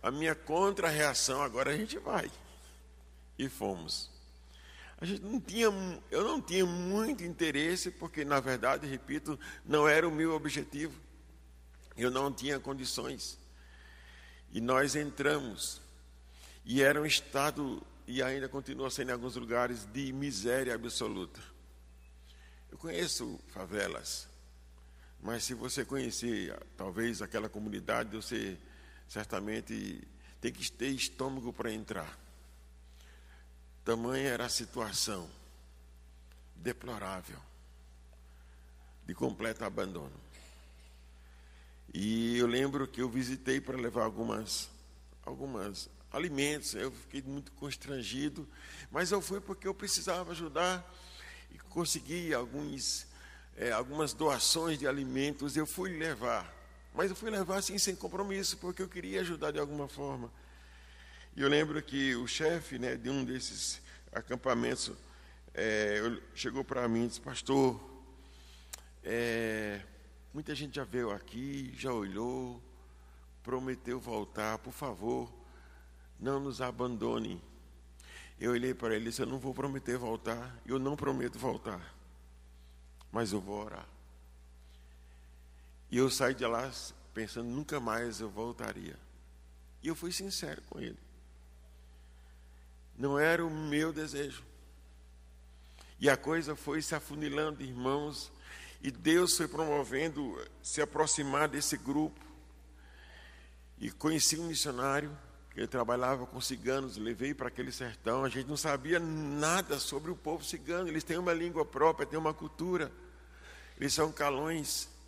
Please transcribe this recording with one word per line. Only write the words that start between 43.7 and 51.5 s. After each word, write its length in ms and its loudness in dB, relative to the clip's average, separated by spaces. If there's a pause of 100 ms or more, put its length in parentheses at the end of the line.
levar 280 2
algumas, 680 -2 (540)
algumas 640 -6 (220)
alimentos. 640 0
Eu 180 -2
fiquei 300 -10
muito 300 -8
constrangido, 920 -4 (460)
mas 180 2
eu 100 4
fui 200 -4
porque 260 -8
eu 80 0
precisava 560 0
ajudar 580 0 (600)